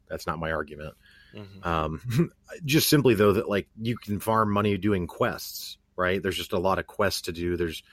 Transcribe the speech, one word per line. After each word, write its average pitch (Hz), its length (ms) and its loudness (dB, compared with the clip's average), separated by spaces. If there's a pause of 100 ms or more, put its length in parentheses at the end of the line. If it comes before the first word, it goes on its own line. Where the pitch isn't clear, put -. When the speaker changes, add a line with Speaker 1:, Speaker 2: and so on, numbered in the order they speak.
Speaker 1:
That's 80 180 -10
not 82 140 -6
my 80 120 -4
argument. 76 420 -8 (400)
Speaker 2:
Mm-hmm. 95 320 -14
Speaker 1:
Um, 85 680 -2 (160)
<laughs> - 160 -14
just 139 240 2
simply, 131 260 6
though, 101 200 6
that, 95 140 0
like, 104 200 -2 (120)
you 113 160 -4
can 101 240 -6
farm 110 320 2
money 101 240 2
doing 95 300 0
quests, - 720 -6 (180)
right? 90 260 0
There's 92 140 0
just 87 160 -6
a 98 60 0
lot 92 220 2
of - 80 -8
quests - 340 0
to 87 100 -8
do. 87 240 -2
There's, 82 360 -4